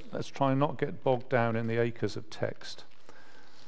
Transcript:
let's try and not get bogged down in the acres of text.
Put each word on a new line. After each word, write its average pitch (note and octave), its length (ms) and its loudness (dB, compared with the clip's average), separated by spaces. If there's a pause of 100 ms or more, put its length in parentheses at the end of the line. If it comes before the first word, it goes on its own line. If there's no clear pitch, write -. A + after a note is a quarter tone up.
(140)
let's - 140 -4
try C3+ 240 2
and C3+ 80 4
not C#3+ 180 2
get - 260 -2
bogged B2+ 240 4
down A#2 300 4
in A#2 100 0
the A2+ 100 2
acres A#2 380 2
of - 140 -6
text. - 560 -4 (840)